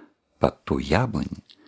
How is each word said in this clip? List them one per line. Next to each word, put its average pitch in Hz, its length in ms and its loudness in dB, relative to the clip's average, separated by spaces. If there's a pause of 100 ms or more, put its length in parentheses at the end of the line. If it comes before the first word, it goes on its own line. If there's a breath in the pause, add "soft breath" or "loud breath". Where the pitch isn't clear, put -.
(400 loud breath)
под - 240 2
ту 69 160 -2
яблонь, 73 640 -2 (240 soft breath)